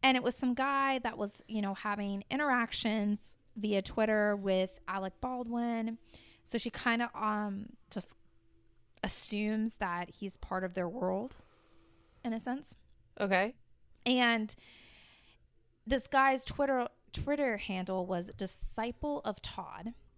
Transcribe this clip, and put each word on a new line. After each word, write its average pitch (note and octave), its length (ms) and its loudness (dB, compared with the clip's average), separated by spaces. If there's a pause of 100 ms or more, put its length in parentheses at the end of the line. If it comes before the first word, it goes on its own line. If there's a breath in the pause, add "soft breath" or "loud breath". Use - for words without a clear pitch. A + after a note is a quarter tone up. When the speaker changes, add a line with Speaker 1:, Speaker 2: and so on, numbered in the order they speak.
Speaker 1:
And C4 160 8
it B3 40 0
was B3 140 2
some B3+ 160 2
guy C4+ 460 2
that A#3+ 180 -2
was, G#3 320 -4
you G#3+ 140 -2
know, G3 100 0
having G3+ 580 -2
interactions A3+ 1080 0 (180)
via G#3 240 2
Twitter G#3+ 560 2
with F#3+ 500 2
Alec F#3+ 360 -4
Baldwin. A#3 720 -2 (460 loud breath)
So - 160 -4
she A#3 100 -2
kinda, A#3 460 0
um, G#3 560 -2 (200)
just - 260 -8 (840)
assumes G#3+ 760 0
that F3 340 -2
he's - 260 -8
part F#3 260 -4
of F3+ 120 -4
their F3 160 -2
world, G3+ 460 -2 (840)
in A3+ 120 -2
a A3+ 60 -4
sense. C4 360 -6 (420)
Speaker 2:
Okay. G3 360 4 (500)
Speaker 1:
And A#3 500 4 (1300 loud breath)
this B3 200 0
guy's C4+ 380 4
Twitter, C4+ 420 2 (280)
Twitter C#4 420 0
handle F#3 480 -4
was F#3 320 -4
Disciple A#3+ 880 -4
of G#3 160 -4
Todd. F#3+ 540 -8 (240)